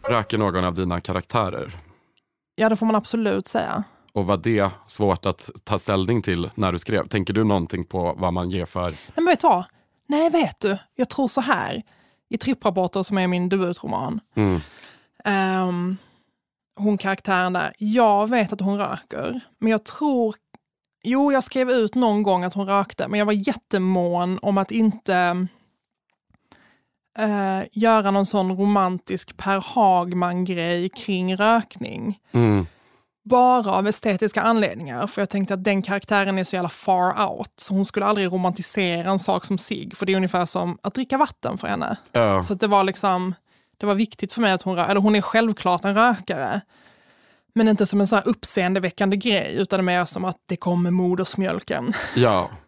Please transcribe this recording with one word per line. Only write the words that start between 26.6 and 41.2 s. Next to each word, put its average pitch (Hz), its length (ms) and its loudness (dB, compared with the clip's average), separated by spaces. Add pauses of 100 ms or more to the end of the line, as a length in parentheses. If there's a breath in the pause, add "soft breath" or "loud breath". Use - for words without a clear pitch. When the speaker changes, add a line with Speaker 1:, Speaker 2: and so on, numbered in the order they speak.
Speaker 2:
eh, 196 440 0 (100)
göra 214 380 4
någon 196 160 4
sån 185 300 0
romantisk 190 800 0
Per 196 240 -2 (140)
Hagman-grej 180 1120 2
kring 185 480 -2
rökning. 214 800 0 (140)
Speaker 1:
Mm. 104 340 4 (580 soft breath)
Speaker 2:
Bara 247 480 4
av 190 160 0
estetiska 214 540 0
anledningar. 175 640 0
För 202 160 -4
jag 196 80 -4
tänkte 196 240 -2
att 185 100 -6
den 196 180 2
karaktären 196 560 -2
är 185 60 -2
så 185 120 -4
jävla 175 120 -4
far 185 640 0
out. - 260 -10
Så - 180 -4
hon 196 100 2
skulle 196 220 -2
aldrig 202 260 2
romantisera 180 800 -2
en 196 80 2
sak 185 260 -2
som 190 140 -2
cigg. - 380 -6
För - 100 -6
det 190 60 0
är 190 40 2
ungefär 180 300 0
som 180 360 -4
att 190 120 -6
dricka 262 240 -4
vatten - 400 -2